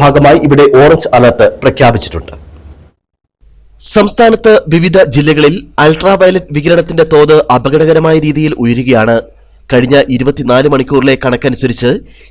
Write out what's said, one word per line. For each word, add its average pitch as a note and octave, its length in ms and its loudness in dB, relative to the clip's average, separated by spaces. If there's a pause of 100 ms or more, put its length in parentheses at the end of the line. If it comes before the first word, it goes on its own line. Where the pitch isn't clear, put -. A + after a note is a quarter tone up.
ഭാഗമായി C#3+ 460 2
ഇവിടെ C#3+ 220 4 (160)
ഓറഞ്ച് D#3 340 0
അലർട്ട് A#2 280 2 (160)
പ്രഖ്യാപിച്ചിട്ടുണ്ട്. A#2 680 -2 (1600)
സംസ്ഥാനത്ത് A3 580 2 (200)
വിവിധ E3+ 260 0 (160)
ജില്ലകളിൽ D3 400 0 (300)
അൾട്രാ D#3+ 360 0
വയലറ്റ് F#3 360 0
വികിരണത്തിന്റെ E3 560 0
തോത് D3+ 260 4 (160)
അപകടകരമായ D#3 720 0
രീതിയിൽ D#3 260 -2 (120)
ഉയരുകയാണ്. A#2 520 0 (560)
കഴിഞ്ഞ C3 240 0 (180)
ഇരുപത്തിനാല് B2+ 580 -2
മണിക്കൂറിലെ C3+ 400 -2 (100)
കണക്കനുസരിച്ച് B2 680 -4 (400)